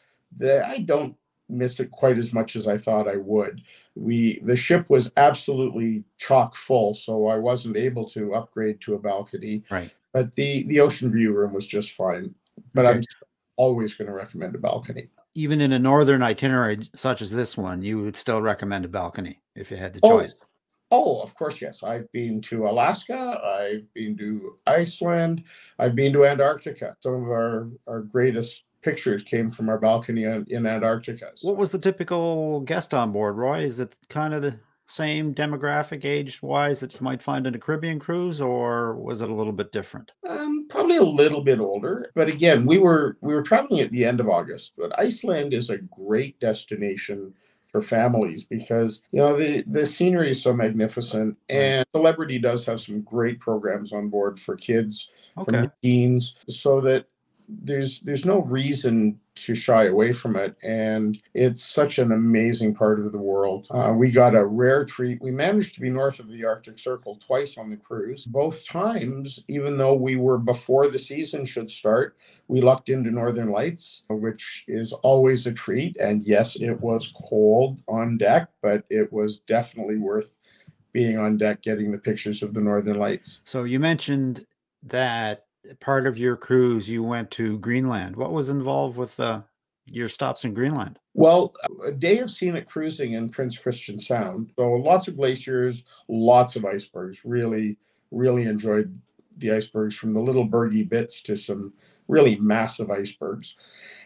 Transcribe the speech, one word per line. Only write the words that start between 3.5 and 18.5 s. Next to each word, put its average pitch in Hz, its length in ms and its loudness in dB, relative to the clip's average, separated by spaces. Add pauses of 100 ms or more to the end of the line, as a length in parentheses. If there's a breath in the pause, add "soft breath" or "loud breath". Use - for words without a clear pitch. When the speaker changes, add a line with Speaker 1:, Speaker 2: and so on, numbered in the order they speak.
Speaker 1:
We, 113 480 0
the 120 140 2
ship 170 320 2
was 127 280 4
absolutely 131 840 2 (140)
chock 123 380 2
full, 110 380 2
so 110 340 -2
I 110 100 0
wasn't 120 400 -2
able 120 320 -2
to 104 260 -6
upgrade 110 460 -4
to 107 140 -4
a 101 40 -4
balcony. 101 720 -6
Speaker 2:
Right. 90 200 -6 (220)
Speaker 1:
But 127 200 0
the, 139 300 -2
the 147 180 2
ocean 143 300 2
view 110 220 2
room 101 200 0
was 101 140 -6
just 104 260 -4
fine. 92 400 -4 (400)
But 131 120 4
Speaker 2:
Okay. 120 120 6
Speaker 1:
I'm 120 60 -2 (520)
always 120 380 2
gonna 101 200 -10
recommend 95 420 -10
a - 40 -10
balcony. - 480 -6 (280)
Speaker 2:
Even 151 260 0
in 139 100 4
a 131 80 4
northern 135 420 6
itinerary 113 720 0
such 123 260 -4
as 101 100 -10
this 117 260 -4
one, 92 240 -6
you 107 220 -4
would 104 120 -6
still 110 260 -2
recommend 101 440 -2